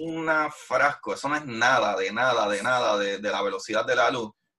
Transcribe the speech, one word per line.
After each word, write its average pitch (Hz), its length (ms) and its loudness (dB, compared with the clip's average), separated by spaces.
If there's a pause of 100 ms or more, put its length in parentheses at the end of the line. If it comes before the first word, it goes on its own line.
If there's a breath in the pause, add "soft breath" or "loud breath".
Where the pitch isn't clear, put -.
una 160 440 0
frasco, 131 640 -2
eso - 140 -6
no 151 80 -2
es 151 80 -6
nada, 117 520 2
de 95 160 -2
nada, 117 360 2
de 101 140 -2
nada, 120 340 2
de, 101 220 0
de 104 120 -4
la 101 120 -2
velocidad 101 420 -2
de 123 120 0
la 123 140 4
luz, 117 200 -4 (280)